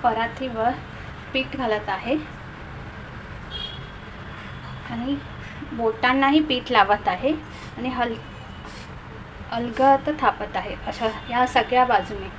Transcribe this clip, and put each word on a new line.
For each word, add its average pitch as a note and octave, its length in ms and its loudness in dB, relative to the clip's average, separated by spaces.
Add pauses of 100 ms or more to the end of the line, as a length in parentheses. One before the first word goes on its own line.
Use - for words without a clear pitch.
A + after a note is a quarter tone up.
परातीवर A#3 680 0 (600)
पीठ C4 240 -2
घालत G#3+ 320 0
आहे G#3 260 0 (2750)
आणि B3 240 -2 (560)
बोटांनाही B3+ 680 4
पीठ B3 300 0
लावत G#3 360 6
आहे F#3+ 240 2 (460)
आणि B3 120 -2
हल-, A#3+ 280 0 (1300)
अलगद C4 580 6 (120)
थापत G#3 340 2
आहे F#3+ 200 -4 (120)
अशा A3 200 -2 (220)
या B3 180 4
सगळ्या B3 380 6
बाजूने. G3 540 0